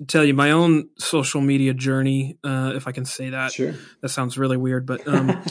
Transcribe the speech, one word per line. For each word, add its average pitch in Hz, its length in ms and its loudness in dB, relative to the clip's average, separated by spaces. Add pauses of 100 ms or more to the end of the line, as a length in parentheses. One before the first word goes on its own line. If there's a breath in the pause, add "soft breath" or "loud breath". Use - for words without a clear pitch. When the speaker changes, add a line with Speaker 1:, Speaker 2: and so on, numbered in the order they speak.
Speaker 1:
tell 156 160 4
you 143 80 4
my 143 180 4
own 160 380 4 (100)
social 143 440 -2
media 135 320 2
journey, 135 680 0
uh, 131 320 -2
if 135 120 -8
I 127 60 -8
can 131 120 -8
say 131 260 -10
that. 131 220 -4
Speaker 2:
Sure. 147 220 -4 (260 loud breath)
Speaker 1:
That 139 80 -6
sounds 131 300 -4
really 131 180 2
weird, 127 300 -2
but, 131 200 -8
um, 135 440 0